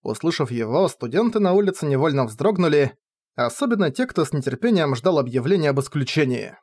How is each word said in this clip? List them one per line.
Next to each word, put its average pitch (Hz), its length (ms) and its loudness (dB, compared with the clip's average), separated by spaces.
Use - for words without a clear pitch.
Услышав 147 480 -2
его, 120 380 0
студенты 214 500 -2
на 190 140 2
улице 190 340 0
невольно 139 380 2
вздрогнули, 147 760 2
особенно 185 560 0
те, 254 140 -2
кто - 180 -2
с - 80 -4
нетерпением 147 640 0
ждал 151 240 2
объявления 135 500 0
об 139 80 0
исключении. 135 840 -2